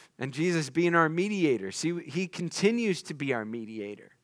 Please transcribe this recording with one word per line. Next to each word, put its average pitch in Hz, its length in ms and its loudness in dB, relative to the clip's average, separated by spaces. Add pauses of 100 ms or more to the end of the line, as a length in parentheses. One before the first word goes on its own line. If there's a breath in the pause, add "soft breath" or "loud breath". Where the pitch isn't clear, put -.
(180)
and 131 140 -4
Jesus 160 380 0
being 170 240 2
our 165 160 6
mediator. 160 600 2
See, 170 300 -2
he 165 280 -4
continues 202 760 0
to - 120 -10
be 139 200 -2
our 113 100 -2
mediator. 107 680 -10 (120)